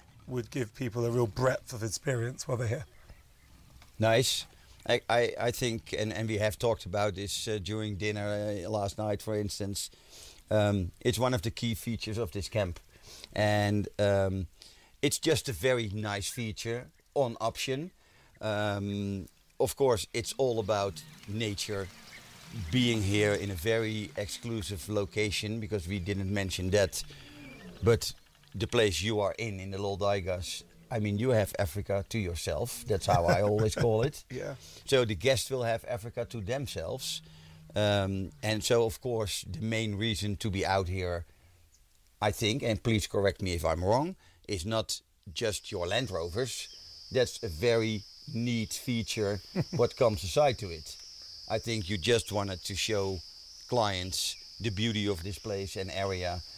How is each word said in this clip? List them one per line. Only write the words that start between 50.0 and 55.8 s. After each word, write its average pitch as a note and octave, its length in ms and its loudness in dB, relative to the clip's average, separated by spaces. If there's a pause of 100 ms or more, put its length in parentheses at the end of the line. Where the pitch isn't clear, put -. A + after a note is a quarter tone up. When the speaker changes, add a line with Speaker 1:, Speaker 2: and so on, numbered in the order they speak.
Speaker 2:
aside C3 360 2
to G2 120 -8
it. D#2+ 260 -12 (540)
I A2 80 0
think A2 320 -4
you G#2 80 0
just A2 320 2
wanted G2 340 -2
to G2+ 120 -6
show G2 420 0 (500)
clients F#2+ 680 0 (240)
the G#2+ 100 -2
beauty G#2 380 0
of F#2 140 0
this G2+ 160 -8
place G2 380 -6
and F#2+ 140 -4